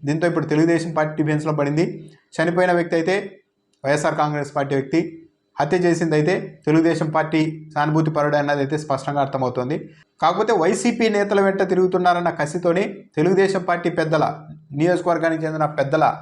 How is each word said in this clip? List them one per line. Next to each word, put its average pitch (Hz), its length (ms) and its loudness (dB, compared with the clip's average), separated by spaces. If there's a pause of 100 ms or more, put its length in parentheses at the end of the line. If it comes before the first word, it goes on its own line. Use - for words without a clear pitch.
దీంతో 156 240 0
ఇప్పుడు 156 200 -2
తెలుగుదేశం 165 460 2
పార్టీ 156 220 -2
డిఫెన్స్లో 151 420 0
పడింది. 147 240 0 (520)
చనిపోయిన 175 420 2
వ్యక్తి 170 200 -2
అయితే 165 160 0 (720)
వైఎస్ఆర్ 151 380 0
కాంగ్రెస్ 147 340 -2
పార్టీ 139 220 -2
వ్యక్తి, 139 220 0 (600)
హత్య 151 260 0
చేసిందైతే 160 480 2 (320)
తెలుగుదేశం 160 500 2
పార్టీ 156 240 0 (340)
సానుభూతి 156 420 2
పరుడు 147 240 0
అన్నది 143 240 0
అయితే 143 200 -4
స్పష్టంగా 143 400 -4
అర్థమవుతోంది. 131 520 -4 (460)
కాకపోతే 190 300 2 (100)
వైసీపీ 226 440 0 (100)
నేతల 202 300 2
వెంట 196 160 0 (100)
తిరుగుతున్నారన్న 180 680 2
కసితోనే 175 460 0 (320)
తెలుగుదేశం 185 540 2
పార్టీ 170 280 0
పెద్దల, 156 260 2 (540)
నియోజకవర్గానికి 165 680 0
చెందిన 156 200 -2 (120)
పెద్దల 151 260 2 (180)